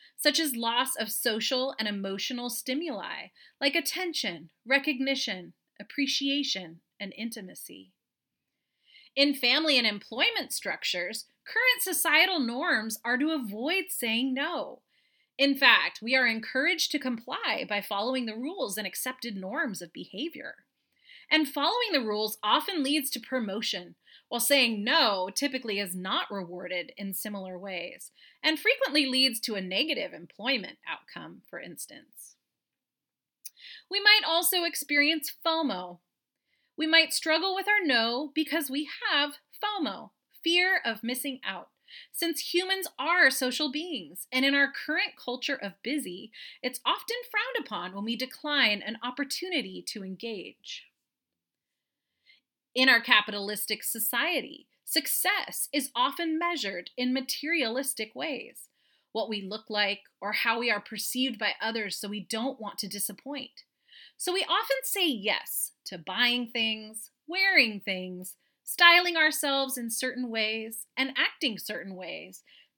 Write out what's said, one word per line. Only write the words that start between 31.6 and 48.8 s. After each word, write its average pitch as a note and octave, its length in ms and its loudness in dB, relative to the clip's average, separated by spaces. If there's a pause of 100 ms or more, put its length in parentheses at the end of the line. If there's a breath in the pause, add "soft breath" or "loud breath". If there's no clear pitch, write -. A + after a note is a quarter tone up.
We G4+ 80 0
might G#4 280 8
also E4+ 380 4
experience D4 680 2 (120)
fomo. G3+ 560 0 (760)
We D#4 100 0
might D#4+ 280 6
struggle E4 400 2
with F#4+ 120 -2
our G#4 160 4
no B3 520 2
because D4+ 340 0
we C#4+ 220 -4 (200)
have D4 280 2 (180)
fomo, D4 540 -4 (340)
fear F4+ 400 4
of A3 180 -2
missing B3+ 400 -4
out, F#3+ 260 -8 (440 loud breath)
since - 420 -2
humans F#4 320 0 (140)
are D#4 320 6
social C4 360 0
beings, B3 640 -8
and C4 140 2
in C#4 100 6
our C#4 160 4
current E4 520 -2
culture B3+ 380 -4
of G3 220 -10
busy, A3 480 -4 (320 loud breath)
it's B3+ 240 -4
often F#4 300 0 (120)
frowned A#4+ 380 -2
upon F#3 260 -6
when G3+ 120 -6
we A#3 100 -2
decline B3+ 640 0